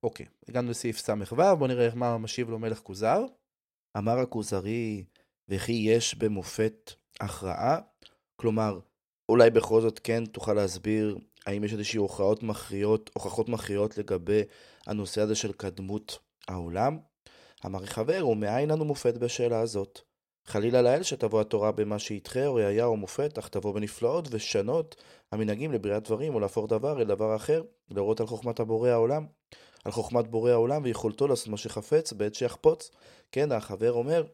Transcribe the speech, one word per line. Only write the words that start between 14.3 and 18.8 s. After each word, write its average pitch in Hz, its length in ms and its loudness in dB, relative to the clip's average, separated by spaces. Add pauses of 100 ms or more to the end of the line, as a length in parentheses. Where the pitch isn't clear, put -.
הנושא 104 340 -4
הזה 107 140 2
של 104 180 -4
קדמות 95 680 -8 (280)
העולם? 92 520 -2 (680)
אמר 95 180 -6
החבר, 139 440 -2
"ומאין 113 420 0
לנו 156 160 0